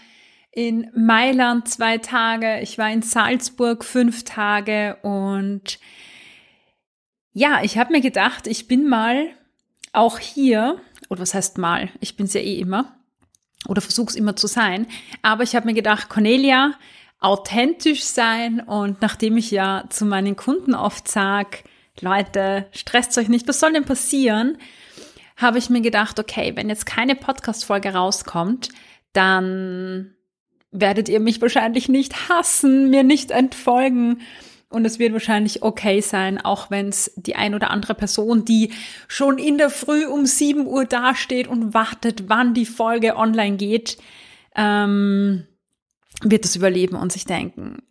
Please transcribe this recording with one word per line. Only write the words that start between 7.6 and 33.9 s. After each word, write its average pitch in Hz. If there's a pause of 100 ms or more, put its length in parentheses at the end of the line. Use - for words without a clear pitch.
ich 208
hab 240
mir 302
gedacht, 233
ich 220
bin 254
mal 254 (640)
auch 226
hier, 262 (260)
oder 185
was 185
heißt -
mal, 175 (120)
ich -
bin's 196
ja 202
eh 202
immer, 190 (720)
oder 196
versuch's -
immer 208
zu 208
sein, 208 (340)
aber 220
ich 240
hab 226
mir 226
gedacht, 208
Cornelia, 262 (440)
authentisch 240
sein 226
und 208
nachdem 220
ich 226
ja 196
zu -
meinen 196
Kunden 277
oft -
sag, 196 (360)
"Leute, 196
stresst -
euch 226
nicht, 240
was 277
soll 320
denn 294
passieren?", 262 (800)
habe 240
ich 247
mir 247
gedacht, 220
okay, -
wenn 214
jetzt 208
keine 254
Podcast-Folge 208
rauskommt, 185 (440)
dann 185 (580)
werdet 202
ihr 208
mich 226
wahrscheinlich 233
nicht 269
hassen, 269
mir 269
nicht 277
entfolgen 247 (560)